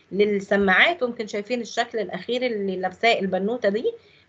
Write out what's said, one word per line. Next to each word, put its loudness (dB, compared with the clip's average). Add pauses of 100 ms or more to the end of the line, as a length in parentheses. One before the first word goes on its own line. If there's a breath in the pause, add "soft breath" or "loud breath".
(120)
للسماعات، 2
ويمكن -4
شايفين -4
الشكل -4
الاخير -4
اللي -2
لابساه 0
البنوته -2
دي 0 (340 loud breath)